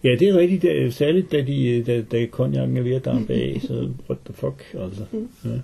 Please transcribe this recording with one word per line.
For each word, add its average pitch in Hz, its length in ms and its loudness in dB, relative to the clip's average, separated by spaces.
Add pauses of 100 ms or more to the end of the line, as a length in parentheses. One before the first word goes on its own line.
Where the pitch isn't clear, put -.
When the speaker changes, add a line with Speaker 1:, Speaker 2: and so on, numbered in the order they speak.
Speaker 1:
Ja, 127 40 6
det 123 200 4
er 196 100 4
rigtigt. 180 240 4
Det 151 200 4
er, 127 80 0
særligt, 160 420 0
da 147 80 2
de, 127 460 0
da, 120 160 0 (100)
da 117 140 0
konjakken 131 500 -2
er 127 60 0
ved 123 100 0
at 131 120 -2
dampe 127 280 -2
af, - 300 -2
så - 260 -4 (220)
what - 140 -4
the - 100 -16
fuck, - 300 -8 (180)
altså. 98 200 -10 (100)
Speaker 2:
Mm. 226 160 -6 (160)
Speaker 1:
Ja. 117 60 -4 (140)